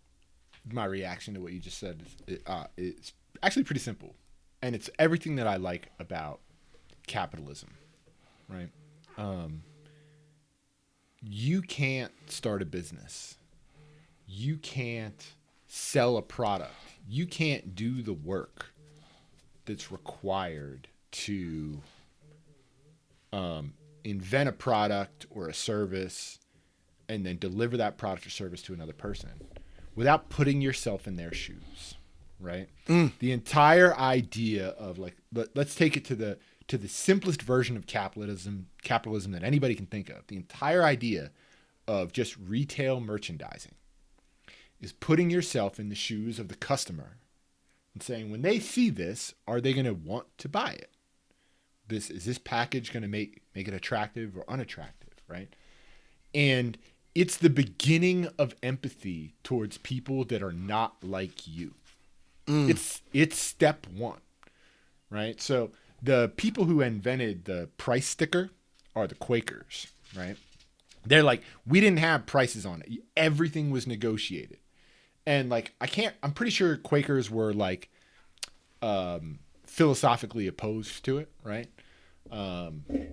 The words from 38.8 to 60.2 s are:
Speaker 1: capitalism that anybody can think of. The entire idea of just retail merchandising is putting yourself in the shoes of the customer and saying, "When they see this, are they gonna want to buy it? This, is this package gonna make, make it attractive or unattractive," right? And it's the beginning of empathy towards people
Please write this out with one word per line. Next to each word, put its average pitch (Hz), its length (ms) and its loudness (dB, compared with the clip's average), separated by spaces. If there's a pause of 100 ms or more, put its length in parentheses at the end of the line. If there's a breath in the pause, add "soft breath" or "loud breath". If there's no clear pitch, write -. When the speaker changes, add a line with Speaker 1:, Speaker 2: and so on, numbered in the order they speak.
Speaker 1:
capitalism 107 500 -2
that 85 100 -6
anybody 135 320 2
can 101 100 -6
think 101 240 -8
of. - 200 -18
The 101 80 -10
entire 151 460 0
idea 113 480 2 (560 soft breath)
of 95 260 -2
just - 260 -2
retail 131 600 -2
merchandising 101 760 -8 (1080 soft breath)
is - 140 -12
putting 165 340 4
yourself 160 500 0
in 104 120 -6
the 101 40 -6
shoes 110 440 -4
of 104 100 -10
the - 60 -12
customer - 640 -4 (760)
and - 100 -14
saying, 113 280 -8
"When 107 100 -6
they 202 180 4
see 240 300 4
this, 92 460 -4 (120)
are 120 140 0
they 135 140 4
gonna 131 180 2
want 90 360 -6 (100)
to 139 100 -12
buy 202 220 0
it? - 180 -14 (1000)
This, 107 200 -4
is - 160 -10
this 123 140 -2
package 120 520 -2
gonna 113 160 -6
make, 104 360 -6 (120)
make 98 140 -6
it 98 60 -6
attractive 107 600 -4
or - 140 -12
unattractive," - 640 -10 (160)
right? 90 260 -12 (800 soft breath)
And 131 440 4 (360 soft breath)
it's 175 220 4
the 165 140 8
beginning 165 800 4 (100)
of 135 240 2
empathy 101 720 -6 (100)
towards 113 320 -2
people 131 480 -4